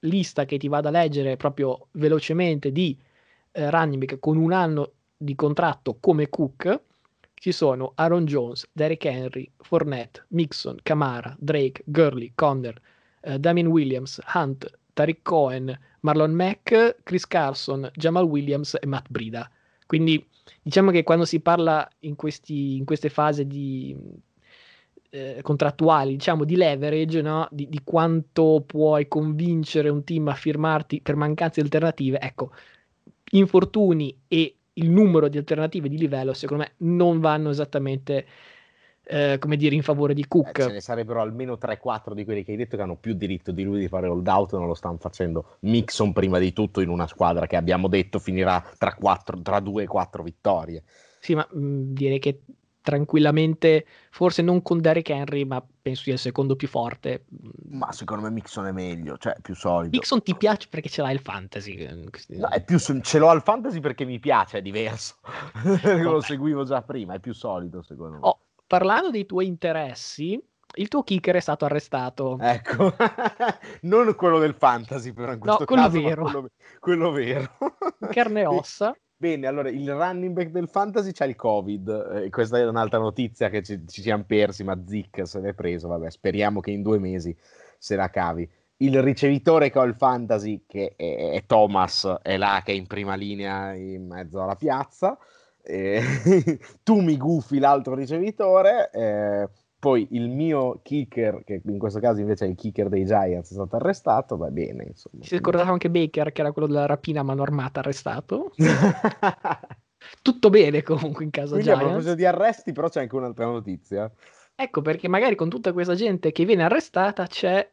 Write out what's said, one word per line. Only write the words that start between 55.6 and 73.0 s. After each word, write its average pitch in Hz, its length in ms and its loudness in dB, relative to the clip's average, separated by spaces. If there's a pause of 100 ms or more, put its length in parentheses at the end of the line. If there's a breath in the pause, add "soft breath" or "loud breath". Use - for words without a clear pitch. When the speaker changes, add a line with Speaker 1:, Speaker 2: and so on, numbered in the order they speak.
Speaker 1:
penso 131 220 -6
sia 135 100 -2
il 127 60 -2
secondo 135 380 -2
più 135 100 -6
forte. 120 560 -6 (460)
Speaker 2:
Ma 131 240 -8
secondo 107 300 -8
me 107 60 -6
Mixon 107 380 -8
è 95 60 -6
meglio, 85 440 -8
cioè - 240 -6
più 95 140 -10
solido. 85 400 -2
Speaker 1:
Mixon - 260 0
ti 180 140 -2
piace 208 340 0
perché 156 200 -10
ce - 120 -6
l'hai 135 120 -2
il 135 80 -4
fantasy, 98 540 -12
eh, 82 340 -14
questi - 260 -18
Speaker 2:
No, 185 140 -4
è - 120 -2
più 175 160 2
su-, 135 220 0
ce 151 200 2
l'ho 156 100 8
al 160 120 6
fantasy 220 380 -2
perché 139 240 -6
mi 127 160 -8
piace, 113 380 2
è 98 40 -4
diverso. 110 640 -8
<laughs> 180 800 0
Lo 170 80 2
Speaker 1:
Vabbè. 156 100 2
Speaker 2:
seguivo 143 440 -2
già 127 160 -2
prima, 120 320 -10
è 95 60 -10
più 113 140 -10
solido 90 480 -8
secondo 78 340 -16
me. 76 60 -16
Speaker 1:
Oh, - 180 2 (280)
parlando 202 420 2
dei 214 160 -4
tuoi 185 220 -2
interessi, 160 920 -6 (380)
il 202 140 -6
tuo 196 140 0
kicker 180 320 0
è 175 40 2
stato 151 240 -4
arrestato. 131 800 -4
Speaker 2:
Ecco, 120 520 2 (460)